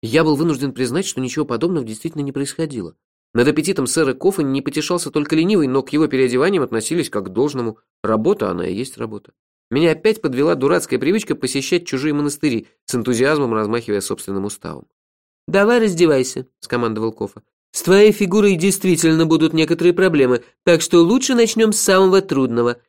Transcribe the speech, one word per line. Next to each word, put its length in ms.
Я 220
был 100
вынужден 380
признать, 340
что 140
ничего 240
подобного 420
действительно 360
не 100
происходило. 640
Над 140
аппетитом 380
сэра 280
Кофа 280
не 200
потешался 480
только 240
ленивый, 320
но 160
к 100
его 140
переодеваниям 560
относились 480
как 160
к 40
должному. 480
Работа — 480
она 160
и 80
есть 240
работа. 340
Меня 220
опять 280
подвела 340
дурацкая 460
привычка 340
посещать 520
чужие 280
монастыри, 540
с 100
энтузиазмом 600
размахивая 460
собственным 440
уставом. 420
"Давай 320
раздевайся", 680
скомандовал 520
Кофа. 300
"С 100
твоей 300
фигурой 420
действительно 720
будут 260
некоторые 420
проблемы, 500
так 160
что 220
лучше 320
начнем 380
с 80
самого 420
трудного. 540